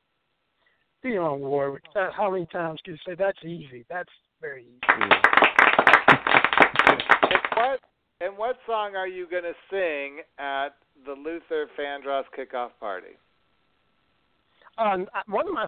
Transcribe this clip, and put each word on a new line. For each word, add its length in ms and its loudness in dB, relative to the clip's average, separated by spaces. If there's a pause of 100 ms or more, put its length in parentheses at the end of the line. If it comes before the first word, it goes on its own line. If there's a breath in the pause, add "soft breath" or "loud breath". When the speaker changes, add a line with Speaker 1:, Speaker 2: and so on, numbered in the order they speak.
(1120)
Speaker 1:
Leon 280 -2
Ward, 420 -4 (140)
uh, 200 -2
how 160 0
many 160 -2
times 360 -6
can 100 -12
you 120 -14
say, 100 -10
"That's 280 -2
easy"? 460 -14
That's 200 -10 (320)
very 220 -12
easy. 240 -20
Speaker 2:
Yeah. 340 2 (2000)
Speaker 3:
And 120 2 (140)
what, 240 2 (420)
and 160 -6
what 280 -4
song 300 -4
are 120 -4
you 220 -10
gonna 240 -6 (160)
sing 500 -4 (180)
at 320 -4 (360)
the 80 -10
Luther 540 -6 (120)
Vandross 440 -6 (140)
kickoff 420 -8
party? 380 -12 (1600 loud breath)
Speaker 1:
Um, 360 0
I, 140 -6
one 200 -2
of 60 -4
my 140 -4